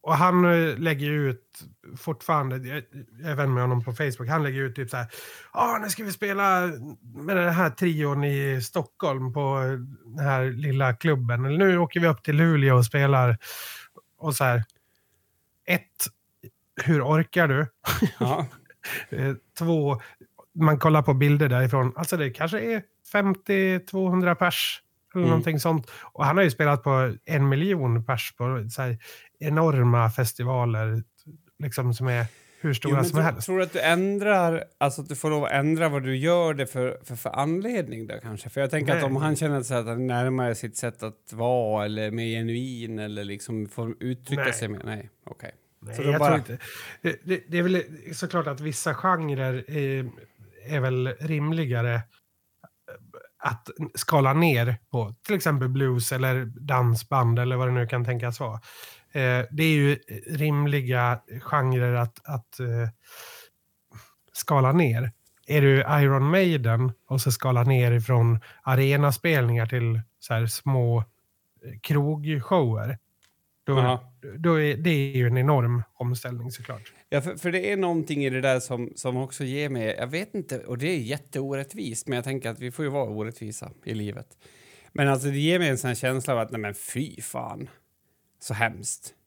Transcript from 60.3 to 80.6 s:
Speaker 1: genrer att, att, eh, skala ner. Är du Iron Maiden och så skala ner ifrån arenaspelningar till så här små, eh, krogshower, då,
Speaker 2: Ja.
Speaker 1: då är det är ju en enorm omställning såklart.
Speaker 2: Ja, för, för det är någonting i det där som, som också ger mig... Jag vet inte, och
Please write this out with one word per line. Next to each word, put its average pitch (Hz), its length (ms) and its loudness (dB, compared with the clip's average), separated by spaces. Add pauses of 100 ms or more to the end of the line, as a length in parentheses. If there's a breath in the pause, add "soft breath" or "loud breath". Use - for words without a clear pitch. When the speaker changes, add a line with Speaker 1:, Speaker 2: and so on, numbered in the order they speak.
Speaker 1:
genrer 127 540 0
att, 120 300 -2
att, 131 360 -10
eh, 117 280 -2 (1400 loud breath)
skala 135 400 2
ner. 123 400 2 (340)
Är 147 160 2
du 135 180 8
Iron 139 500 4
Maiden 127 640 2 (140)
och 131 140 0
så 131 120 0
skala 123 300 2
ner 123 300 4
ifrån 117 480 4 (220 loud breath)
arenaspelningar 135 1040 2
till 117 340 0 (180)
så - 160 -6
här 113 120 0
små, 120 520 0
eh, 110 60 0 (800)
krogshower, 147 1160 0 (680)
då, 139 140 2
Speaker 2:
Ja. 123 340 2 (260)
Speaker 1:
då 160 220 2
är 147 160 0
det 165 140 0
är 139 260 0
ju 123 100 2
en 123 120 2
enorm 123 440 2 (120)
omställning 123 580 -6
såklart. 117 400 -16 (160 soft breath)
Speaker 2:
Ja, 143 120 0
för, 170 160 -8
för 175 160 -4
det 185 200 0
är 202 40 0
någonting 160 480 0
i 131 60 0
det 131 100 -2
där 131 200 2
som, 120 360 -8
som 127 200 -4
också 135 280 -6
ger 139 240 -4
mig... 113 300 -2
Jag 123 80 -4
vet 165 280 -8
inte, 139 240 -8
och 120 200 -8